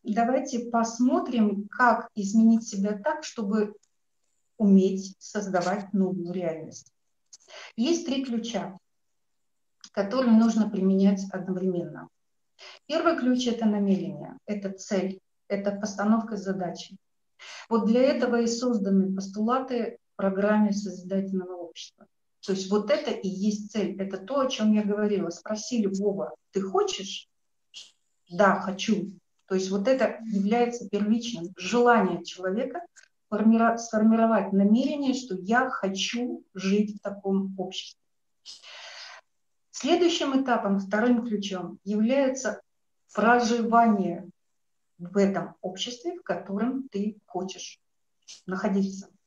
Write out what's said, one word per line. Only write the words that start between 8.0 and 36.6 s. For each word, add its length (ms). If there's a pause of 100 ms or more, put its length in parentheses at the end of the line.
три 180
ключа, 540 (1120)
которые 440
нужно 340
применять 640
одновременно. 760 (760)
Первый 320
ключ — 300
это 180
намерение, 680 (100)
это 260
цель, 460 (300)
это 240
постановка 640
задачи. 600 (720)
Вот 180
для 160
этого 400
и 40
созданы 680
постулаты 840 (140)
в 60
программе 540
созидательного 840
общества. 500 (400)
То 60
есть 180
вот 200
это 200
и 180
есть 440
цель, 280
это 180
то, 220
о 80
чём 240
я 120
говорила. 460
Спросили: 560
"Вова, 480 (180)
ты 100
хочешь?" 640 (1040)
"Да, 300
хочу". 500 (360)
То 100
есть 140
вот 180
это 360
является 640
первичным, 680
желание 680
человека 560 (500)
формира-, 480
сформировать 760
намерение, 600
что 200
я 360
хочу 760 (100)
жить 420